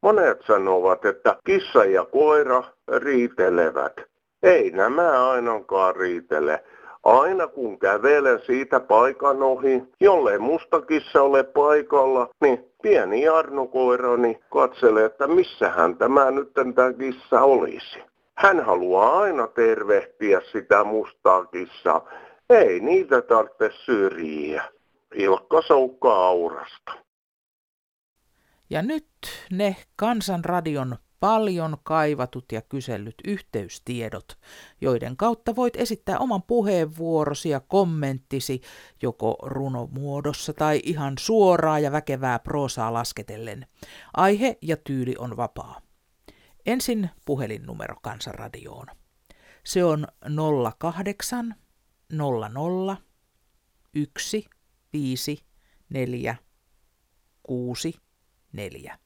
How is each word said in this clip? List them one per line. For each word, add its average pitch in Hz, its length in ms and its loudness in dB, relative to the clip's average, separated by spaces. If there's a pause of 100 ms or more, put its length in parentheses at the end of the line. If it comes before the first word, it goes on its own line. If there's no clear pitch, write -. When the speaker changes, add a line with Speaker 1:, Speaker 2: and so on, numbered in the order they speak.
Speaker 1:
Monet 190 440 4
sanovat, 95 580 2
että 101 320 2 (100)
kissa 175 380 4
ja 95 200 2
koira 143 580 2 (360)
riitelevät. 92 960 0 (460)
Ei 160 280 6
nämä 127 600 0
ainakaan 98 680 0
riitele. 82 680 -4 (400)
Aina 160 420 4
kun 120 320 -8
kävelen 120 680 2
siitä 131 340 0
paikan 131 640 2
ohi, 131 400 2 (180)
jollei 151 380 4
musta 156 440 -2
kissa 151 400 0
ole 139 220 4
paikalla, 139 840 2 (140)
niin 127 220 2 (180)
pieni 123 400 2
Jarno 151 440 2
koirani 123 760 2 (100)
katselee, 123 540 4
että 123 220 -2
missähän 90 680 2
tämä 131 340 4
nyt 139 220 -6 (220)
tää 127 180 2
kissa 127 480 -2
olisi. 123 580 2 (360)
Hän 185 300 4
haluaa 98 560 2
aina 160 260 -2
tervehtiä 104 920 0 (120)
sitä 101 320 2
mustaa 98 640 0
kissaa. 87 600 -4 (420)
Ei 127 300 6
niitä 135 420 2
tarvitse 110 480 0 (140)
syrjiä. 78 800 -2 (500)
Ilkka 98 480 0
Soukka 131 520 2
Aurasta. 87 760 -2 (1800)
Speaker 2:
Ja 156 120 -4
nyt 302 260 -6 (420)
ne 190 260 -2 (200)
Kansanradion 175 1000 -4 (240)
paljon 190 640 0
kaivatut 151 720 -2
ja 113 100 -8
kysellyt 113 520 -10 (120)
yhteystiedot, 117 1120 -10 (420)
joiden 123 360 -2
kautta 226 400 -2
voit 247 200 -2
esittää 220 420 -4
oman 226 240 -4
puheenvuorosi 165 1040 -2
ja 139 120 -2
kommenttisi 139 1000 -4 (420)
joko 113 400 -4
runomuodossa 139 1120 -8
tai 151 300 0
ihan 143 360 -6
suoraa 180 600 2
ja 147 140 -2
väkevää 131 460 -4
proosaa 131 540 -6
lasketellen. 113 720 -10 (500)
Aihe 208 460 0
ja 156 140 -4
tyyli 127 420 -6
on 120 180 -12
vapaa. - 440 -10 (840)
Ensin 220 440 -2 (140)
puhelinnumero 110 800 -8
Kansanradioon. - 840 -16 (800)
Se 180 200 0
on 156 220 0 (220)
nolla 147 500 -2
kahdeksan, 202 760 -8 (580)
nolla 131 360 -4
nolla, 185 480 -6 (960)
yksi, 151 500 -8 (480)
viisi, 143 500 -6 (460)
neljä, 123 480 -8 (1080)
kuusi, 123 520 -8 (580)
neljä. 71 540 -16